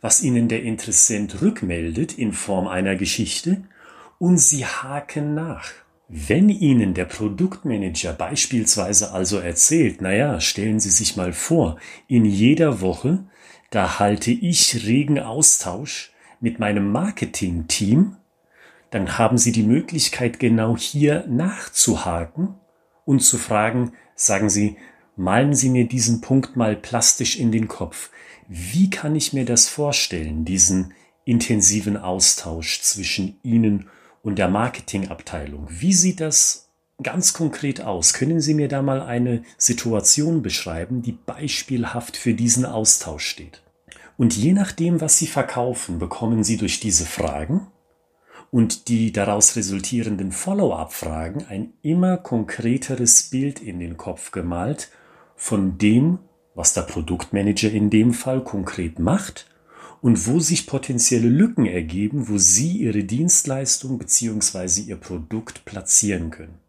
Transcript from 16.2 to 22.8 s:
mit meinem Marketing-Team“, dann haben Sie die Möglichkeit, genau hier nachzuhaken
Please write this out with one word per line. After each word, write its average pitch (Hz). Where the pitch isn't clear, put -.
mit 117
meinem 101
Marketing-Team“, 117
dann 98
haben 117
Sie 113
die 113
Möglichkeit, 123
genau 113
hier 147
nachzuhaken 123